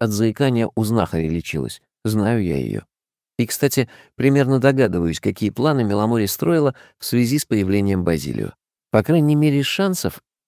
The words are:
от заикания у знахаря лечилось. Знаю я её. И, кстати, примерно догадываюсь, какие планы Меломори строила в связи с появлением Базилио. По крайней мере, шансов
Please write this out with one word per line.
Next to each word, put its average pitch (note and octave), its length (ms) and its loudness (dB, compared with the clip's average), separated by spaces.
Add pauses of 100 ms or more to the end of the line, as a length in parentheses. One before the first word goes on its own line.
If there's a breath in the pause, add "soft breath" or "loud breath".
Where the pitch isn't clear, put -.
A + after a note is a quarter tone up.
от A2+ 100 0
заикания A2+ 640 0
у A2+ 80 0
знахаря F2+ 480 0
лечилось. D#2+ 500 -6 (240)
Знаю G#2+ 380 0
я E2 140 -2
её. G#1+ 240 -4 (600)
И, A#2 60 -2
кстати, - 420 -2 (280 loud breath)
примерно C3+ 420 2
догадываюсь, G#2 600 2
какие G2+ 300 -2
планы C3+ 340 0
Меломори G#2+ 440 0
строила D3+ 480 0 (240 soft breath)
в - 80 -14
связи A#2+ 320 0
с - 80 -8
появлением G2 580 0
Базилио. C2+ 480 -4 (380)
По G#2+ 120 4
крайней D3+ 320 2
мере, D3 280 2
шансов F#3 580 -4 (280)